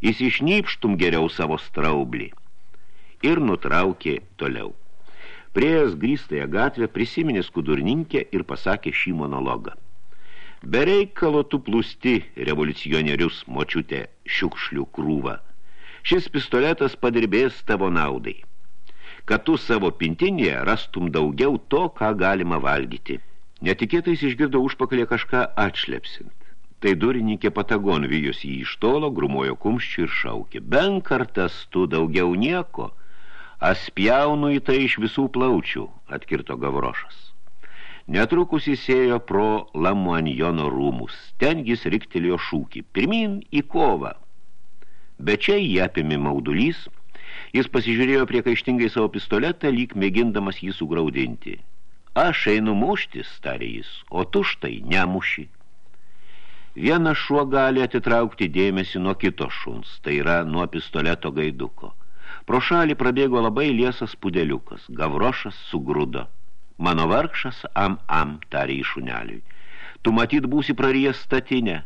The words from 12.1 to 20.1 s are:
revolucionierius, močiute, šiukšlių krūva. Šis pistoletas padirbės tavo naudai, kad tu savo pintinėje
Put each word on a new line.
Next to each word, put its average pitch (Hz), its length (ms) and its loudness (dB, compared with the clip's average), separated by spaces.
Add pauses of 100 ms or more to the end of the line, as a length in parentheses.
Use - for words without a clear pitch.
revolucionierius, 76 1120 0
močiute, 69 600 -4 (180)
šiukšlių - 680 -4
krūva. 73 440 -2 (680)
Šis - 260 2
pistoletas 139 680 2
padirbės 117 680 2
tavo 95 260 2
naudai, 71 460 0 (880)
kad 110 200 2
tu 160 120 4
savo 101 340 2
pintinėje 82 760 2